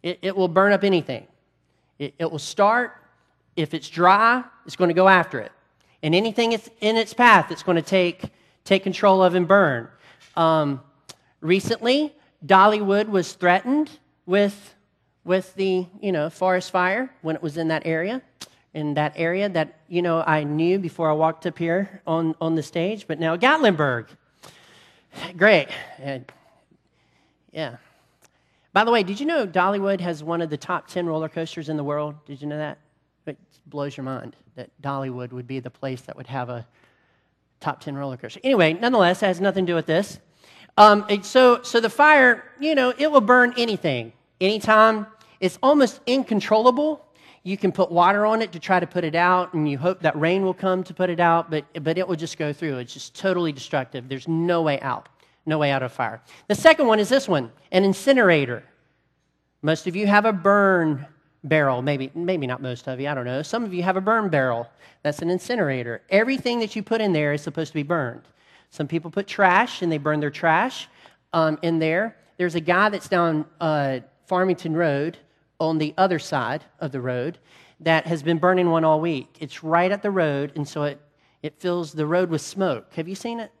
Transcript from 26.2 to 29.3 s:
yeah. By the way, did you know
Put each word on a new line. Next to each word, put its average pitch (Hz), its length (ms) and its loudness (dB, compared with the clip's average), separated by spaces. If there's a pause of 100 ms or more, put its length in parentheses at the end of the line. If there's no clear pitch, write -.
yeah. 135 260 -10 (960)
By 202 100 4
the 226 80 2
way, 233 100 4
did 196 180 -6
you 285 60 -6
know 302 220 -2